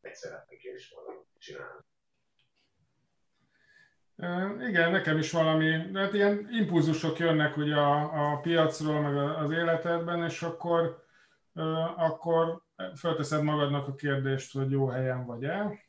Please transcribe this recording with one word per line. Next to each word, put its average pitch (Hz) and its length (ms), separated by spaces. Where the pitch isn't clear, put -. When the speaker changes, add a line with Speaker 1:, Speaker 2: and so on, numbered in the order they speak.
Speaker 1:
hogy - 140
szeretnék - 480
én 381 120
is - 200
valamit - 320
csinálni. - 420
Speaker 2:
Ö, 190 520
igen, 170 220
nekem 160 280
is 151 120
valami, 160 600
de 190 80
hát 202 120
ilyen 208 380
impulzusok 165 680
jönnek 156 380
ugye 151 180
a, 147 580
a 143 80
piacról, 156 600
meg 143 160
a, 143 220
az 147 120
életedben, 170 760
és - 180
akkor, 170 640
ö, 160 80
akkor 165 680
fölteszed 156 460
magadnak 143 460
a 135 60
kérdést, 135 580
hogy 135 180
jó 135 160
helyen 127 400
vagy-e 165 520